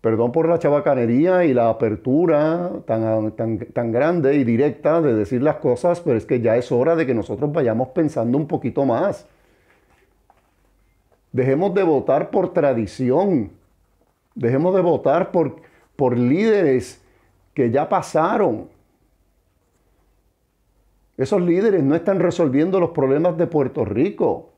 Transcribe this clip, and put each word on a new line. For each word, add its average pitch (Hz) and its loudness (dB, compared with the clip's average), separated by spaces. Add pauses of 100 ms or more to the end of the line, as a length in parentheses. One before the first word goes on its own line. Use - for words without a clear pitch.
Perdón 117 0
por 160 0
la 170 2
chabacanería 147 2
y 135 2
la 117 2
apertura 156 0 (160)
tan, 110 -2
tan, 113 -4
tan 120 -6
grande 143 2
y 139 2
directa 147 0
de 147 2
decir 110 0
las 151 0
cosas, 170 0
pero 127 0
es 104 -4
que 123 0
ya 123 2
es - -2
hora 139 2
de 160 0
que 131 -2
nosotros 113 -4
vayamos 127 0
pensando 135 -2
un 156 -2
poquito 139 -4
más. 135 -2 (2000)
Dejemos 139 0
de 196 2
votar 151 0
por 269 0
tradición. 127 0 (840)
Dejemos 139 0
de 190 2
votar 165 0
por, 165 -2 (380)
por 123 0
líderes 156 0 (480)
que 120 0
ya 139 0
pasaron. 170 -2 (2500)
Esos 180 0
líderes 180 2
no 135 2
están 180 0
resolviendo 170 0
los 165 0
problemas 156 0
de 170 0
Puerto 143 -2
Rico. 120 -2